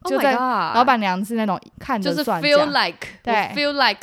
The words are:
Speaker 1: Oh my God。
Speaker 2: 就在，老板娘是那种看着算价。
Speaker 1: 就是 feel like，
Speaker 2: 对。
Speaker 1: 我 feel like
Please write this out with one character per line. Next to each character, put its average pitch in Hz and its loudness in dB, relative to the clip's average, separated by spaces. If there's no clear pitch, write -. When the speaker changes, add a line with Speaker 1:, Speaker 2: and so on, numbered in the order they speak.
Speaker 1:
Oh 262 -4
my 269 2
God。 269 0
Speaker 2:
就 - 2
在， 269 4
老 240 0
板 247 2
娘 190 -2
是 214 -6
那 220 -2
种 190 -2
看 226 -4
着 233 -2
算 208 -2
价。 285 0
Speaker 1:
就 294 6
是 - 4
feel 302 2
like， 208 -2
Speaker 2:
对。 233 -2
Speaker 1:
我 214 2
feel 294 0
like 247 2